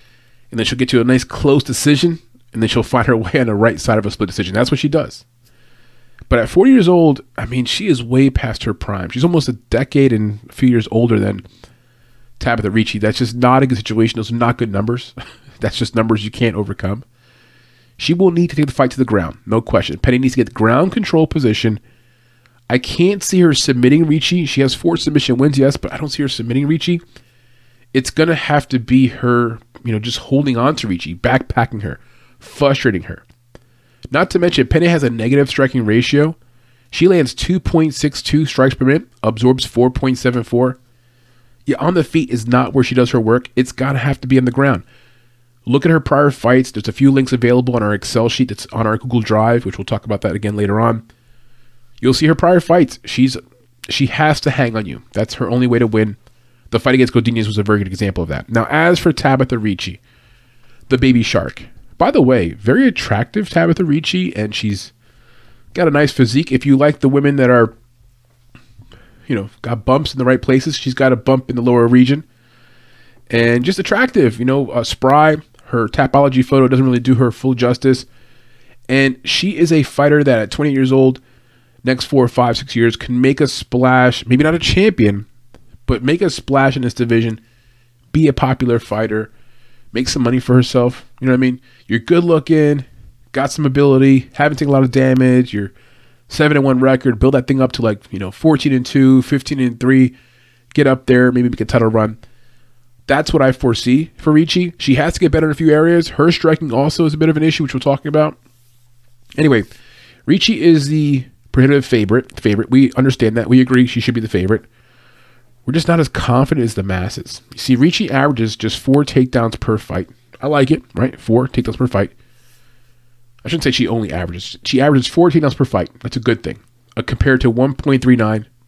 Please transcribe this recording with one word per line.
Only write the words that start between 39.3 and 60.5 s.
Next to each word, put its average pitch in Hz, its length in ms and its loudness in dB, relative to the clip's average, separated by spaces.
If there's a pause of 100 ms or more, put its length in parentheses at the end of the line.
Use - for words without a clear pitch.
four 123 260 0
point 127 280 -4
seven 123 240 -2
four. 127 360 -2 (880)
Yeah, - 140 -2
on 165 160 -2
the 165 100 0
feet 151 240 -2
is 117 180 -6
not 123 280 0
where 131 100 2
she 123 100 -4
does 123 180 2
her 123 80 0
work. 113 360 0
It's 127 160 -2
gotta 135 260 -4
have 135 220 -2
to 127 80 -10
be 131 80 2
on 127 80 2
the 123 60 0
ground. 131 320 -2 (840)
Look 131 220 0
at 165 60 4
her 160 80 4
prior 143 320 2
fights. 127 400 0
There's 107 160 -6
a 107 40 -6
few 139 200 2
links 135 200 0
available 123 440 0
on 110 80 0
our 104 100 0
Excel 113 340 -2
sheet 123 200 -2
that's - 240 -12
on 110 140 -2
our 110 120 -2
Google 120 220 -4
Drive, 110 440 0
which 95 140 -8
we'll 98 60 -10
talk - 200 -6
about 104 180 -4
that 90 120 -4
again 104 220 -6
later 104 240 -2
on. 117 280 -2 (920)
You'll 127 140 2
see 151 120 0
her 160 80 4
prior 175 240 2
fights. 165 460 0
She's, 127 320 -2 (520)
she - 180 -2
has 156 340 0
to 147 100 -2
hang 120 240 -2
on 107 120 -6
you. 67 160 -14 (100)
That's 110 220 -6
her 117 140 -6
only 123 200 0
way 120 100 2
to 120 80 2
win. 107 300 -2 (540)
The 117 100 0
fight 131 140 2
against 127 200 2
Godinez 113 320 0
was 107 120 -4
a 104 40 -2
very 104 160 0
good 95 80 -4
example 95 360 -6
of 82 60 -6
that. 123 220 -10
Now, 113 200 -2
as 170 280 2
for 165 140 2
Tabatha 131 500 -2
Ricci, 95 380 -6 (880)